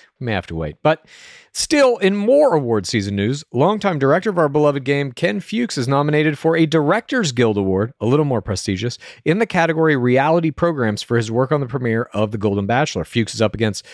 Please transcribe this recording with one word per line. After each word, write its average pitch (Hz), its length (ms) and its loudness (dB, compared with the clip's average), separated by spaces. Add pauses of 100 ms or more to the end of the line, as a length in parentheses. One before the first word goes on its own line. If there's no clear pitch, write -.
(200)
We 131 60 -8
may 113 80 -4
have 98 140 -4
to 85 80 -10
wait. 78 280 -6
But - 220 0 (480)
still, 269 440 2
in 196 200 0
more 254 380 4
award 117 300 0
season 101 300 -2
news, 117 380 -2
longtime 185 460 0
director 151 300 2
of 180 80 -2
our 156 120 2
beloved 143 340 0
game, 139 300 -2
Ken 196 260 -2
Fuchs, - 380 -4
is 123 100 -2
nominated 151 500 0
for 165 200 0
a 165 80 4
Directors 160 680 0
Guild 113 260 2
Award, 98 440 0
a 107 40 -4
little 143 200 2
more 123 160 -2
prestigious, 104 560 -6 (260)
in 170 160 0
the 226 80 0
category 160 480 2
Reality 139 560 2
Programs 135 520 -2
for 117 120 -2
his 113 160 0
work 127 220 0
on 143 80 0
the 127 60 -4
premiere 120 460 -2
of 104 180 -2
The 110 60 -6
Golden 101 300 0
Bachelor. 143 380 -2
Fuchs - 280 -2
is 110 80 -4
up 107 140 2
against 107 380 -4